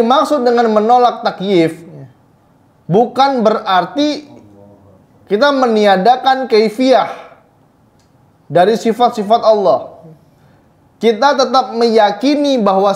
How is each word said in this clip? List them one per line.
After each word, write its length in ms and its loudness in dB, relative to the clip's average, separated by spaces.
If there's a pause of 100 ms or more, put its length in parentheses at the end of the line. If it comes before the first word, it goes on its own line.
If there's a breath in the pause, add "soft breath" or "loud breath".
dimaksud 400 0
dengan 320 0
menolak 480 2
takyif 640 -2 (1040)
bukan 560 0
berarti 800 -2 (1040)
kita 240 2
meniadakan 960 0
kaifiyah 640 0 (1400)
dari 240 2
sifat-sifat 720 0
Allah. 560 0 (960 soft breath)
Kita 400 0
tetap 400 -2
meyakini 800 0
bahwa 380 0